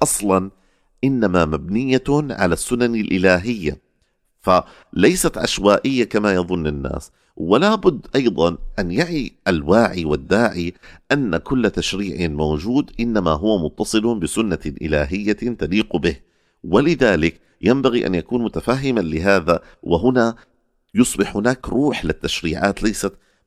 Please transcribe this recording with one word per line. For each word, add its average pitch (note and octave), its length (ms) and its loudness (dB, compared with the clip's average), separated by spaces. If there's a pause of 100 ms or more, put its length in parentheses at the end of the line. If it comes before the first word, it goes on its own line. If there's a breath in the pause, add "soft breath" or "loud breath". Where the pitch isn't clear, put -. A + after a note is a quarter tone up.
أصلًا G2 480 0 (540)
إنما G#2+ 400 2
مبنية G2 640 -2
على C3+ 440 0
السنن A#2+ 420 -2
الإلهية، F#2 840 0 (600)
فليست - 1000 0
عشوائية A2+ 640 2
كما G#2 300 0
يظن F2 320 -2
الناس. C#2 440 -6 (260)
ولا C3+ 380 2
بد F3+ 400 0
أيضًا F2+ 440 2 (200)
أن F2+ 120 -2
يعي D#3 420 -4 (160)
الواعي F2+ 560 2
والداعي F2 720 -2 (380 loud breath)
أن B2 240 0
كل A2+ 340 0
تشريع F2+ 580 -4
موجود D#2 600 -2 (100)
إنما A2 300 0
هو F2+ 340 0
متصل G#2+ 540 0
بسنة G2 480 -2
إلهية D#2 640 -2
تليق G#2 640 -2
به، D#2 200 0 (480)
ولذلك A2+ 760 2 (200)
ينبغي B2+ 460 2
أن F#2 80 0
يكون A#2 300 -2
متفهما A#2+ 560 -2
لهذا. E2+ 600 2 (220 soft breath)
وهنا A#2 520 2 (600 soft breath)
يصبح G2+ 420 0
هناك A#2 320 -2
روح C#3 360 -2
للتشريعات، - 800 -4
ليست G2+ 300 -2 (340)